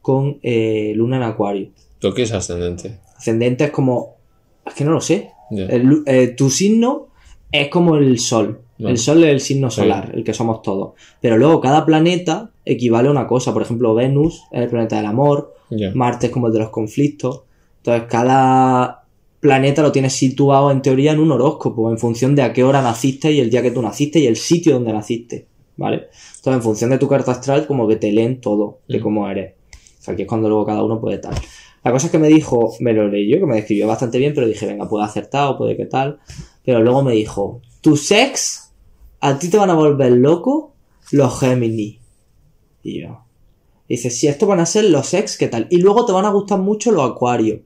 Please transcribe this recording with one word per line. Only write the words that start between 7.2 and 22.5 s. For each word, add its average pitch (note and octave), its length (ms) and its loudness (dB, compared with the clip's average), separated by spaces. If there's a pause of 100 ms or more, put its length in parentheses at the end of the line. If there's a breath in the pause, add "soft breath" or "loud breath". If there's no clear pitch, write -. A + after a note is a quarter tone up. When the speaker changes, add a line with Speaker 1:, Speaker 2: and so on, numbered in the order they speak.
Speaker 1:
es C#3+ 180 0
como F3 280 2
el C3 240 4
sol. A2+ 400 -2 (180)
Speaker 2:
Vale. A#2 140 -4
Speaker 1:
El A#2+ 60 0
sol D#3+ 260 4
es D#3 60 4
el C#3 100 2
signo C3+ 300 -2
Speaker 2:
Sí. - 100 -8
Speaker 1:
solar, G2 340 0
el - 80 -6
que A2 120 -4
somos A2+ 280 -4
todos. G2 300 -6 (280 soft breath)
Pero A2+ 180 2
luego D3+ 220 4
cada C#3 240 2
planeta E3+ 680 0 (120)
equivale A#2+ 440 0
a - 20 2
una C3+ 160 0
cosa. B2 260 -2
Por G#2+ 100 -2
ejemplo, A#2 320 0
Venus C#3 480 0 (100)
es B2 100 -4
el A#2 60 -4
planeta A2+ 300 -4
del G#2+ 80 -4
amor, C#3+ 480 0 (160)
Speaker 2:
Ya. G#2 240 -4
Speaker 1:
Marte B2 320 -2
es A#2+ 60 -2
como A#2+ 140 -2
el A2 60 0
de A2 80 0
los A2 100 -4
conflictos. B2+ 720 -4 (360)
Entonces, A#2+ 300 -2
cada C3 960 2 (360)
planeta C#3 420 2
lo C#3+ 80 4
tienes C3 220 0
situado C#3 580 2
en C3+ 120 0
teoría C#3 300 2
en D3+ 60 0
un D#3 140 4
horóscopo, A#2 580 0
en A2+ 80 -2
función B2+ 380 0
de C#3 60 4
a A#2+ 100 0